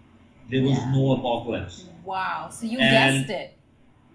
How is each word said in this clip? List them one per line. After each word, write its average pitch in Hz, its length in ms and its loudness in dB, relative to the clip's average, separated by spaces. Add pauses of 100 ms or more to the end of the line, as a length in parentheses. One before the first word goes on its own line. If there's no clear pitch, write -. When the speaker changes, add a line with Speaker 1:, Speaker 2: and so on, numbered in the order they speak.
(500)
Speaker 1:
There 131 120 2
was 135 160 4
Speaker 2:
Yeah. 123 140 -2
Speaker 1:
no 135 200 4
apocalypse. 113 720 -4 (200)
Speaker 2:
Wow! 180 460 -6
So - 160 -10
you 226 120 -4
Speaker 1:
And 135 480 4
Speaker 2:
guessed - 40 -6
it. 165 280 -8 (560)